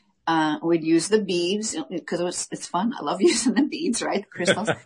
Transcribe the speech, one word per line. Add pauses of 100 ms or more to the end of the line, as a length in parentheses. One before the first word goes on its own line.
(260)
Uh,
we'd
use
the
beads,
uh, (220)
'cause
it
was,
it's
fun.
I
love
<laughs>
using
the
beads,
right?
The
crystals. (160)